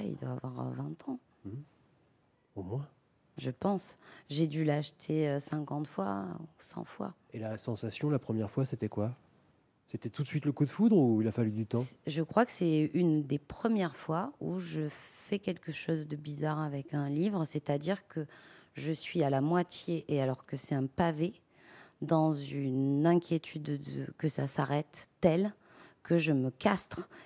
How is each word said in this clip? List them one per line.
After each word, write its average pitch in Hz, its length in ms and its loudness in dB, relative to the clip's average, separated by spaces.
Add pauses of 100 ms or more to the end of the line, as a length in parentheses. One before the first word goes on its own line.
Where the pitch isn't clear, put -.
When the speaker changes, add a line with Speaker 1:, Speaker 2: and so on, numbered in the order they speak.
Speaker 1:
il 185 120 -4
doit 131 160 -6 (120)
avoir, 127 240 -6
euh, 127 40 -6
vingt 143 380 -8
ans. 127 100 -6 (260)
Speaker 2:
Mhm. 117 180 -10 (920)
Au 101 80 -8
moins. 123 240 -4 (500)
Speaker 1:
Je 131 120 -6
pense. - 480 -2 (320)
J'ai 151 180 2
dû 156 160 0
l'acheter, 151 640 0
euh, 143 120 0
cinquante 147 480 -4
fois 196 380 -4 (140)
ou 165 60 -14 (140)
cent - 240 -10
fois. - 300 -10 (200)
Speaker 2:
Et 120 60 -8
la 110 180 -6
sensation, 113 520 -4
la 147 100 2
première 110 320 -2
fois, 135 120 0
c'était 113 260 -4
quoi ? 107 220 -2 (760)
C'était - 220 -8
tout - 140 -6
de 135 40 -10
suite 147 180 -2
le 147 60 0
coup 147 140 2
de 135 40 0
foudre 220 280 4
ou 117 240 6
il 110 60 2
a 110 40 0
fallu 110 200 2
du 107 140 -2
temps ? 117 160 0
Speaker 1:
C'est, 127 160 -4 (100)
je 160 140 -2
crois 214 240 4
que 240 60 -6
c'est 156 420 2
une 160 300 4
des 139 160 -2
premières 202 560 -2
fois 180 440 -4
où 175 200 -4
je 156 280 -4
fais - 520 -8
quelque 175 320 -6
chose 156 360 -2
de 151 80 -6
bizarre 151 460 -2
avec 143 320 -6
un 143 160 0
livre, 170 340 0
c'est-à-dire 151 640 -2
que 156 180 -6 (500)
je 143 160 -4
suis 160 320 0
à 139 60 4
la 135 120 4
moitié, 170 640 0
et 143 140 2
alors 131 240 -2
que - 100 -10
c'est - 200 -4
un 135 100 2
pavé, 165 480 0 (680)
dans 156 320 6
une 139 720 0
inquiétude 165 580 2 (180)
de, 139 360 -6
que 156 120 0
ça 139 180 0
s'arrête 143 640 -2 (120)
telle 185 320 6 (480)
que 170 160 4
je 156 160 4
me 131 160 4
castre - 600 0 (160)